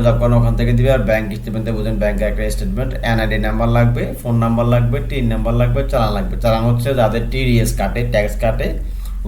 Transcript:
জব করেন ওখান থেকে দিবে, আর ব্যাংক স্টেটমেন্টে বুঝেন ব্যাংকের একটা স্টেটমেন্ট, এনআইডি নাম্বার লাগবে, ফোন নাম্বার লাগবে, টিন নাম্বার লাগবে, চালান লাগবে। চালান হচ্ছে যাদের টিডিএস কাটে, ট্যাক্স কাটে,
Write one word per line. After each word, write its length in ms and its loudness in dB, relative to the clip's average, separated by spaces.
জব 140 4
করেন 200 4
ওখান 200 4
থেকে 180 2
দিবে, 180 4
আর 140 2
ব্যাংক 160 2
স্টেটমেন্টে 400 -6
বুঝেন 260 -2
ব্যাংকের 280 0
একটা 120 -2
স্টেটমেন্ট, 360 -2
এনআইডি 260 0
নাম্বার 300 0
লাগবে, 260 2
ফোন 220 -2
নাম্বার 300 0
লাগবে, 240 2
টিন 240 -2
নাম্বার 280 0
লাগবে, 200 2
চালান 260 2
লাগবে। 260 -4
চালান 260 2
হচ্ছে 200 0
যাদের 320 2
টিডিএস 480 2
কাটে, 220 -2
ট্যাক্স 300 0
কাটে, 240 0